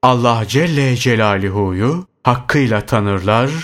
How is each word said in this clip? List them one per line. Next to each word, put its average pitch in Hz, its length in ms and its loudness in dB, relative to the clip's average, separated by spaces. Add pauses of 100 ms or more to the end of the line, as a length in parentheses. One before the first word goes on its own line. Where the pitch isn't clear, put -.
Allah 120 440 2
Celle 139 480 0
Celaluhu'yu 104 1120 0 (160)
hakkıyla 123 640 0
tanırlar 104 640 0 (140)